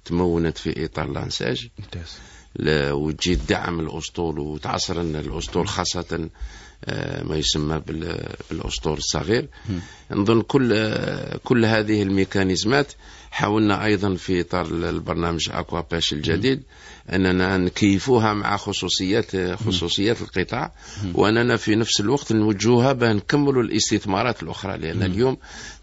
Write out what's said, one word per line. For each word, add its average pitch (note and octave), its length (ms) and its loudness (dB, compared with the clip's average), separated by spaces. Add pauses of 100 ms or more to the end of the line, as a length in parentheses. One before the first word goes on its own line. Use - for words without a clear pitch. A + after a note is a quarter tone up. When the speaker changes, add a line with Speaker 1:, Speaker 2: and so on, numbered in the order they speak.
Speaker 1:
تمونت E2+ 540 2
في D#2 260 -4
إطار D2+ 260 -4
الأنساج. A#2+ 580 -4 (100)
Speaker 2:
ممتاز. F2 400 -12 (380)
Speaker 1:
ل-، D2 340 2
وتجي D2+ 460 0
تدعم E2+ 440 -2
الأسطول D#2+ 580 -4
وتعصر E2 640 -4
لنا D#2 180 -2
الأسطول، D#2+ 480 -4
خاصة، E2+ 600 -4 (560)
آه، G1+ 400 -6
ما D#2 120 -2
يسمى D#2 500 0
بال-، D#2+ 420 -6 (220)
بالأسطول - 480 -4
الصغير. F2+ 500 0 (200)
Speaker 2:
مم. F#2 120 -2 (300)
Speaker 1:
نظن A2 320 4
كل، B2+ 300 2
آه، - 720 -2
كل A#2+ 200 4
هذه G#2+ 380 4
الميكانيزمات G2 920 2 (380)
حاولنا G#2 540 2
أيضًا G2+ 300 2
في F2+ 260 0
إطار E2+ 260 -2
ال-، E2 180 -2
البرنامج E2 640 -2
أكوا E2+ 300 -4
باش E2 320 -2
الجديد E2+ 460 0
Speaker 2:
مم. - 560 -16
Speaker 1:
أننا F#2 420 4
نكيفوها G#2 800 4
مع G#2 220 0
خصوصيات، G2 800 -2
Speaker 2:
مم. F2+ 200 -2
Speaker 1:
خصوصيات G2 640 0
القطاع، G#2+ 500 -4 (320)
Speaker 2:
مم. F#2 100 -4
Speaker 1:
وأننا A#2 420 4
في G#2+ 180 2
نفس A2 260 0
الوقت A2+ 320 0
نوجهوها A2 600 4
باه A#2+ 200 2
نكملوا C3+ 500 2
الاستثمارات G#2+ 800 0
الأخرى، F2+ 360 -6
لأن D#2+ 180 -4
Speaker 2:
مم. G2+ 60 0
Speaker 1:
اليوم A2 340 2 (460)